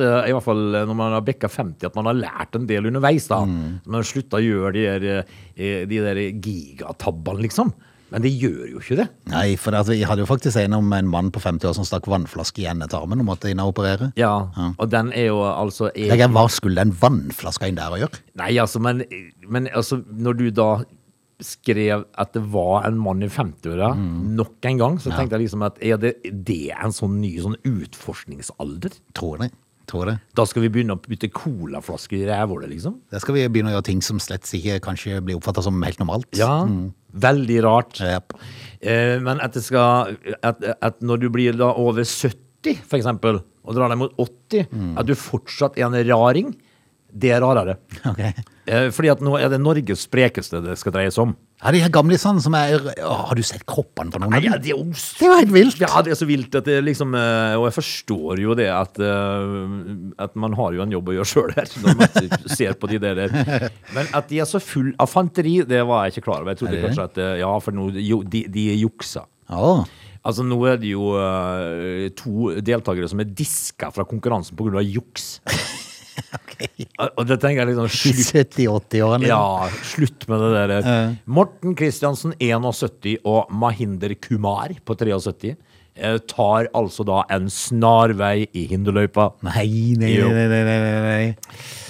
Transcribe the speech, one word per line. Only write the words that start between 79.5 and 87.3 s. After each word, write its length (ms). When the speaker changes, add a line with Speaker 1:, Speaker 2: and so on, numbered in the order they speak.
Speaker 1:
slutt 440
med 140
det 80
der. 220
Speaker 2:
Ja. 140
Speaker 1:
Morten 500
Kristiansen, 640
en 240
og 80
sytti, 500
og 280
Mahinder 680
Kumar 540
på 140
treogsytti, 540
eh, 300
tar 480
altså 320
da 140
en 240